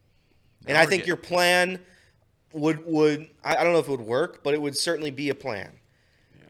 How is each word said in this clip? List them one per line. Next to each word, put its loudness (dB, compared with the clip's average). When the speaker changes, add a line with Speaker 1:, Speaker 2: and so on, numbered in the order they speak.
Speaker 1:
And -4
Speaker 2:
Now 6
Speaker 1:
I 8
Speaker 2:
we're 4
Speaker 1:
think 0
Speaker 2:
get- -6
Speaker 1:
your -2
plan 2
would, -2
would, 2
I, 0
I 2
don't 4
know 6
if -2
it -4
would -4
work, -4
but 0
it -2
would -6
certainly -2
be -6
a -2
plan. -8
Speaker 2:
Yeah. -20